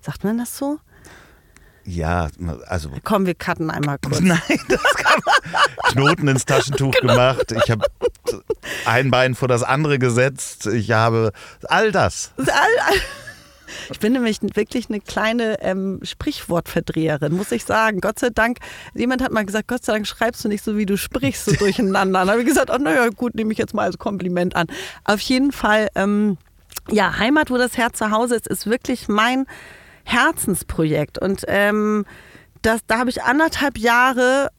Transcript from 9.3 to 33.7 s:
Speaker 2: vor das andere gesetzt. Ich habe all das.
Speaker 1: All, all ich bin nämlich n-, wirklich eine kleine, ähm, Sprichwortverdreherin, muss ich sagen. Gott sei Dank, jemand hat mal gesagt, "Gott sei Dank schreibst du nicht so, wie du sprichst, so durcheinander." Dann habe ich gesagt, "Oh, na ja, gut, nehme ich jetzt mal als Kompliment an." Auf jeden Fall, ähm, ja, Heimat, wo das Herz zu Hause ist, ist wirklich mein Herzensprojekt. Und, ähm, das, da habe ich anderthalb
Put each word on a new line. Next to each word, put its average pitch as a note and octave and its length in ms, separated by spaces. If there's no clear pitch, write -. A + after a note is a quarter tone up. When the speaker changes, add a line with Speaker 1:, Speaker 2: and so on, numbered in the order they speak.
Speaker 2:
vor B2+ 140
das A#2+ 160
andere C#3+ 340
gesetzt. B2+ 680
Ich G#2+ 240
habe A2+ 400
all G#3 260
das. D3+ 460
Speaker 1:
All, C4 100
all G4+ 480
ich - 100
bin G#3+ 120
nämlich A#3+ 300
n-, G3 140
wirklich G#3+ 320
eine G#3 120
kleine, A3 640
ähm, F#3+ 400
Sprichwortverdreherin, D#3+ 1300
muss F#3+ 180
ich A#3 120
sagen. A3 360
Gott - 180
sei B3 120
Dank, A#3 280
jemand B3 280
hat C4 100
mal G#3+ 120
gesagt, G3+ 240
"Gott B3 160
sei A#3+ 100
Dank G#3+ 120
schreibst - 380
du - 40
nicht G#3 160
so, G#3+ 120
wie G#3 100
du G3 100
sprichst, - 500
so G#3 60
durcheinander." F#3+ 680
Dann F#3 100
habe A3+ 120
ich A#3 60
gesagt, C4+ 220
"Oh, - 100
na D#4 140
ja, B3 140
gut, A#3 260
nehme G#3+ 180
ich G#3+ 60
jetzt - 160
mal G#3 100
als F#3 140
Kompliment F3+ 580
an." E3+ 100
Auf G#3 160
jeden C4+ 320
Fall, G#3+ 420
ähm, G3+ 420
ja, F#3+ 280
Heimat, C#4+ 320
wo B3+ 60
das B3 200
Herz A#3+ 220
zu G#3+ 120
Hause A#3+ 260
ist, G#3+ 100
ist - 200
wirklich A#3+ 420
mein A#3+ 380
Herzensprojekt. F3 1120
Und, F#3+ 300
ähm, G#3 560
das, A3+ 240
da A3 120
habe B3 120
ich - 120
anderthalb C#4+ 560